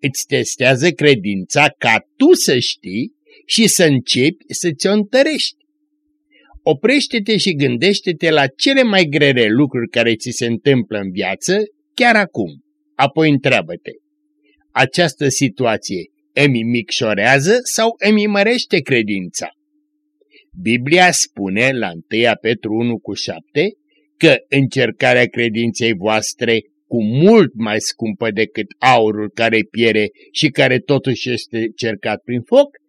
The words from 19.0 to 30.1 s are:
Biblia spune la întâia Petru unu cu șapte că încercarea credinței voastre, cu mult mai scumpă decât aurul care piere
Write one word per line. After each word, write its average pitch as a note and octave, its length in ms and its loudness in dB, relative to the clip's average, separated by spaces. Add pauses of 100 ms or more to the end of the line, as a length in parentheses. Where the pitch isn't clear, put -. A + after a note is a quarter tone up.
Biblia C3 500 2
spune G#2+ 600 -2
la A2+ 160 -4
întâia A2 460 -2
Petru A2 400 -4
unu A#2 240 -2
cu G#2 140 -12
șapte G2+ 560 -6 (480)
că D3 200 4 (120)
încercarea B2+ 760 0
credinței A#2 680 -2
voastre, G#2+ 680 -2 (260)
cu A#2+ 160 -4
mult D#3 520 4
mai G#2+ 260 -4
scumpă A2 500 -6
decât G#2+ 360 -4 (120)
aurul G#2+ 560 2
care A2+ 240 2 (120)
piere A2 360 0 (260)